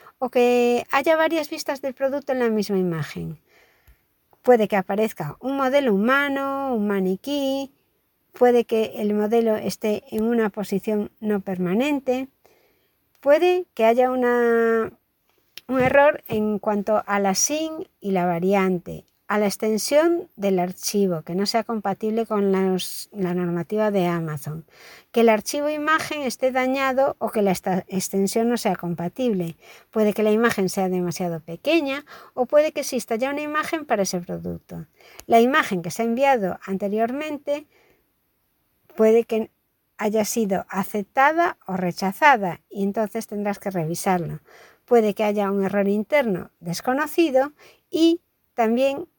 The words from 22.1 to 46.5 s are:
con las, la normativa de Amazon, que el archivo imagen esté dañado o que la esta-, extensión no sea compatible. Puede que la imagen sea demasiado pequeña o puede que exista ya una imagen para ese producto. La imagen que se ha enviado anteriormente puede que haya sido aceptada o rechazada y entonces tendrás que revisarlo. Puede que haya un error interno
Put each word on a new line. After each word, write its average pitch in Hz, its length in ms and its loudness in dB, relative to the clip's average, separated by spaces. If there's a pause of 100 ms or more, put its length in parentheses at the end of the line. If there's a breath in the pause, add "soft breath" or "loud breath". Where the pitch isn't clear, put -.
con 202 240 0
las, 190 600 -2
la 185 220 -4
normativa 180 580 -2
de 185 140 2
Amazon, 160 600 -6 (460 loud breath)
que 233 80 2
el 226 80 6
archivo 285 420 0
imagen 302 520 -2
esté 262 280 -2
dañado 262 680 0
o 226 100 -2
que 220 100 -2
la 196 120 2
esta-, 185 340 -2
extensión 196 600 -2
no 240 80 0
sea 202 180 -2
compatible. 175 840 -4 (360 loud breath)
Puede 214 200 2
que 214 120 0
la 214 80 4
imagen 220 360 2
sea 190 200 -2
demasiado 175 500 -4
pequeña 277 680 -2 (300 loud breath)
o 254 120 -2
puede 302 260 2
que 302 80 -4
exista 247 340 -4
ya 254 160 -2
una 294 120 -4
imagen 302 440 -4
para 208 160 0
ese 190 180 -2
producto. 170 680 -10 (400 loud breath)
La 233 140 6
imagen 247 420 2
que 175 100 -8
se - 100 -6
ha - 20 0
enviado 233 600 0
anteriormente 254 1000 -4 (1300 soft breath)
puede 220 300 4
que 220 260 -4 (460)
haya 214 280 0
sido 196 440 -2
aceptada 269 880 0 (100)
o 185 100 -6
rechazada 190 920 2
y 196 160 -4
entonces 214 420 -4
tendrás 208 320 -4
que 202 120 -6
revisarlo. 170 720 -2 (440 loud breath)
Puede 220 300 4
que 220 100 -2
haya 208 260 0
un 196 140 0
error 196 240 0
interno 214 640 0 (100)